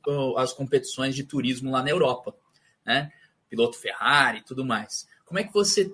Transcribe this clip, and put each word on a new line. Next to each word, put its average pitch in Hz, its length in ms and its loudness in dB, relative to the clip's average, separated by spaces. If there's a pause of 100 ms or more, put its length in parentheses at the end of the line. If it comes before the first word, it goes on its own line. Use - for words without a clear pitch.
ó, 139 320 0
as 127 140 0
competições 131 640 -2
de 135 100 -4
turismo 131 460 -2
lá 131 120 2
na 139 60 -2
Europa, 147 460 0 (500)
né? 143 260 0 (380)
Piloto 117 300 0
Ferrari 120 600 2
e 104 60 -18
tudo 131 200 -8
mais. 110 440 -4 (160)
Como 180 140 -6
é 202 60 -2
que 202 80 -12
você 202 420 2